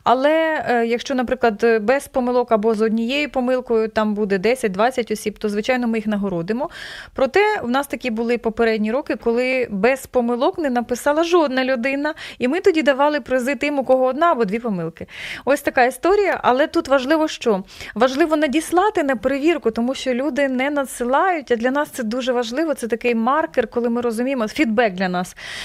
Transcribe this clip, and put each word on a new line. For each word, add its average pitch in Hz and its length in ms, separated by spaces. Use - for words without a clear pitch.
Але, 302 640
е, 233 180
якщо, 233 300
наприклад, 233 480
е, 226 160
без 254 280
помилок 247 440
або 226 220
з 208 80
однією 233 480
помилкою, 247 600
там 214 240
буде 202 240
десять, 220 340
двадцять 226 400
осіб, 214 280
то, 208 100
звичайно, 240 380
ми 226 100
їх 214 100
нагородимо. 202 640
Проте 403 500
в 233 60
нас 277 180
такі 254 220
були 233 280
попередні 220 540
роки, 285 240
коли 247 560
без 233 360
помилок 240 500
не 302 120
написала 247 540
жодна 285 420
людина, 277 480
і 240 80
ми 330 140
тоді 320 200
давали 285 400
призи 262 380
тим, 285 200
у 262 40
кого 262 220
одна 302 260
або 233 140
дві 202 140
помилки. 180 480
Ось 285 160
така 262 240
історія, 339 580
але 262 240
тут - 200
важливо 277 400
що? 202 360
Важливо 262 400
надіслати 320 680
на 269 120
перевірку, 262 560
тому 240 240
що 262 180
люди 269 360
не 262 200
надсилають, 285 800
а 240 40
для 233 160
нас 294 180
це 262 140
дуже 247 280
важливо, 247 420
це 240 140
такий 233 280
маркер, 262 520
коли 240 220
ми 233 120
розуміємо, 240 460
фідбек 226 460
для 185 160
нас. 180 260